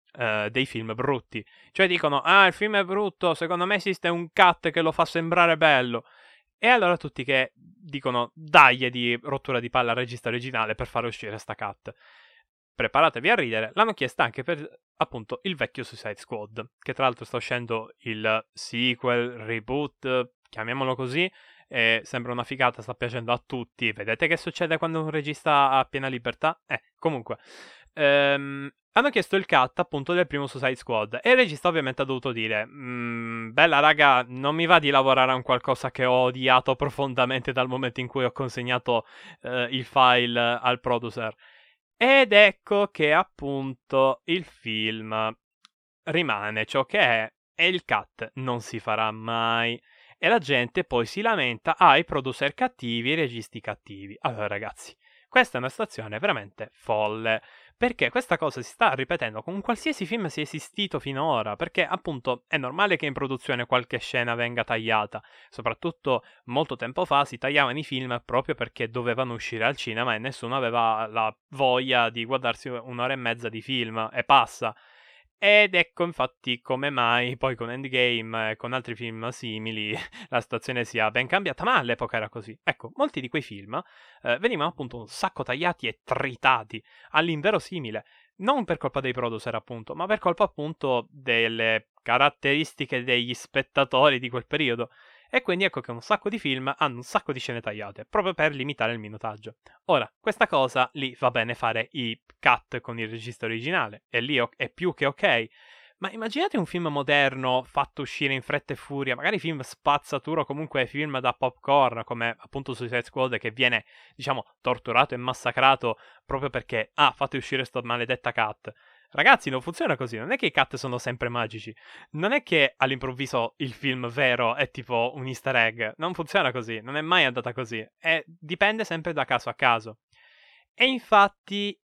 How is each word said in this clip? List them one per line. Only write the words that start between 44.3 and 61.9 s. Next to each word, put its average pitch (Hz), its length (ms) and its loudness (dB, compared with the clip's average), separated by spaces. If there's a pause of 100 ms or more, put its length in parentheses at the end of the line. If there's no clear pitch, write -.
film 110 920 -4 (680)
rimane 110 640 -2
ciò 135 180 0
che - 140 -2
è 113 340 2 (220)
e 170 140 4
il 185 160 -2
cut - 500 -4
non 127 260 -4
si 113 180 -10
farà 110 320 -2
mai. 117 720 -2 (380)
E 165 100 2
la 226 100 4
gente 123 460 0
poi 120 220 0
si 196 160 -8
lamenta: 160 560 0
"Ah, 156 180 10
i 165 80 4
producer 139 500 -4
cattivi, 120 560 -2
i 151 40 2
registi 120 460 -4
cattivi". 101 600 -12
Allora 107 280 -4
ragazzi, 101 460 -10 (380)
questa 254 240 2
è 123 40 -2
una 127 100 -4
situazione 110 480 -8
veramente 113 560 -4
folle, 110 640 0 (340)
perché 240 360 0
questa - 260 -2
cosa 143 240 -4
si - 100 -12
sta 214 220 2
ripetendo 127 500 -4
con 190 200 -10
qualsiasi 240 420 -4
film 190 220 -4
sia 151 160 -6
esistito 156 580 -6
finora, 135 560 -2
perché 175 300 -2
appunto 135 600 -4